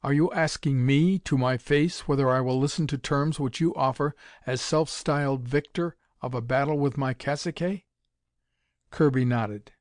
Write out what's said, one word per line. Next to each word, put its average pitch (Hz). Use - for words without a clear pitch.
"Are 139
you 156
asking 139
me, 160
to -
my 127
face, 147
whether 139
I 131
will 127
listen 147
to 143
terms 147
which 131
you 165
offer 143
as 127
self-styled 143
victor 160
of 123
a 123
battle 139
with 143
my 135
cacique?" 170
Kirby 131
nodded. 110